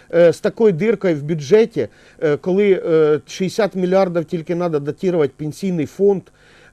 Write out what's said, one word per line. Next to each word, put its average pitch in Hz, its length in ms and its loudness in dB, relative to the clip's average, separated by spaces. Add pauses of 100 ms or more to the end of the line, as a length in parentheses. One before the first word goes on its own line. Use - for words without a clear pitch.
(140)
е, 170 200 6
з - 60 -18
такою 214 340 0
диркою 185 420 -2
в 143 80 -8
бюджеті, 151 640 0 (360)
е, 147 140 0
коли, 190 480 0
е, 156 420 2
шістдесят 190 480 -4
мільярдів 180 500 0
тільки 170 300 -6
надо 170 240 -2
датувати 151 580 -2
пенсійний 156 480 -6
фонд, 196 380 0 (500)